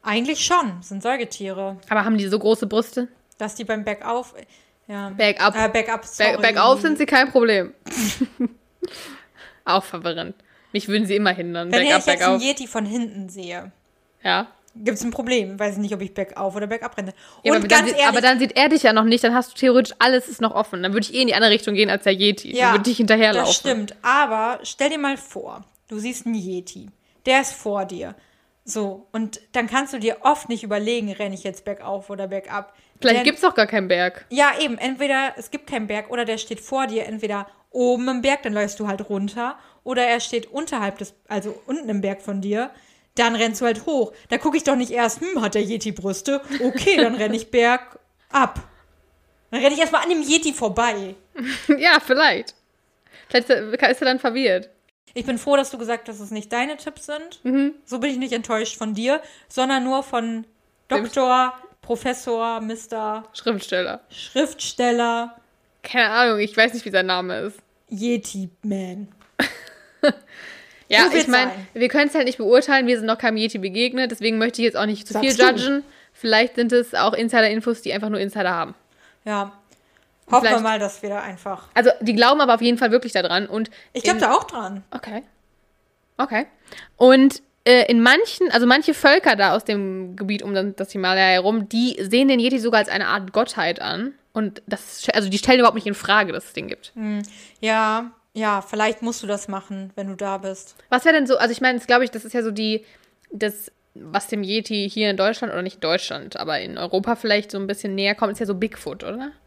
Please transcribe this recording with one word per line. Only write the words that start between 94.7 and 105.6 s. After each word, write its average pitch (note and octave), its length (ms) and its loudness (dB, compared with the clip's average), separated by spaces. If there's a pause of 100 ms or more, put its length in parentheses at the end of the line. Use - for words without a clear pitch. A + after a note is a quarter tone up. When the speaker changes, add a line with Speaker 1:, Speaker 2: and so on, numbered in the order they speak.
Speaker 2:
also G3+ 160 0
die G3 80 0
stellen B3+ 220 6
überhaupt A#3 160 6
nicht G#3 120 -4
in G3+ 80 -4
Frage, G3+ 360 0
dass - 140 -8
es - 80 -20
den - 140 -10
gibt. - 280 -14
Speaker 1:
Hm. G#3 260 -6 (400)
Ja, A3 500 0 (220)
ja, G#3 280 0
vielleicht G#3+ 400 -2
musst A#3 220 -6
du G3+ 40 -8
das G3+ 200 -4
machen, G3 480 -12
wenn G3 120 -8
du F#3+ 80 -10
da G3 220 -6
bist. F#3+ 380 -12 (140)
Speaker 2:
Was B3+ 160 0
wäre D#4+ 100 6
denn D4 100 2
so, B3 120 2
also A#3 160 2
ich A#3 80 -6
meine, B3+ 180 2
das - 80 -14
glaub B3 140 4
ich, B3 100 -2
das A3+ 140 -14
ist A3 80 -16
ja A#3+ 100 -2
so A3 80 -4
die, G#3+ 320 -4 (480)
das, G#3 400 -6 (220)
was E3+ 340 -6
dem G#3 160 -6
Yeti G#3 480 -4
hier G#3+ 180 0
in G3 80 0
Deutschland, G#3+ 360 -2
oder F3 80 -4